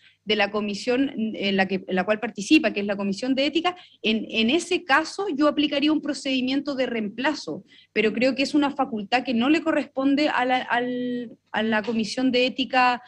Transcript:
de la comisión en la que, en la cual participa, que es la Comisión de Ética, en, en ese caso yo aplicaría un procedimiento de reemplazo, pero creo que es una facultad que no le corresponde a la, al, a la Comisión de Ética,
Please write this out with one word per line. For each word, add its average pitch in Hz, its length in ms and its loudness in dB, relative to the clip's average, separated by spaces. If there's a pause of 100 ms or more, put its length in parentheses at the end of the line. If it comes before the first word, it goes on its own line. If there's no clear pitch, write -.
(240)
de 208 120 -2
la 202 160 0
comisión 214 640 -2
en 202 400 -2
la 190 100 4
que, 185 200 -4
en 190 100 -2
la 180 80 2
cual 214 160 0
participa, 220 520 2
que 208 80 -6
es 202 60 -2
la 202 100 -2
Comisión 202 380 -2
de 269 120 0
Ética, 330 300 -2 (260)
en, 214 260 0
en 220 220 0
ese 349 340 0
caso 320 500 0
yo 294 140 4
aplicaría 294 440 2
un 302 80 0
procedimiento 269 760 -2
de 262 100 0
reemplazo, 226 760 -4 (280)
pero 214 200 2
creo 254 240 2
que 277 80 0
es 277 100 0
una 285 160 4
facultad 254 540 -2
que 262 100 0
no 233 140 2
le 320 140 2
corresponde 285 680 2
a - 160 0
la, 254 140 2
al, 247 720 -4 (200)
a 214 120 -2
la 220 200 0
Comisión 226 480 0
de 247 160 4
Ética, 254 600 2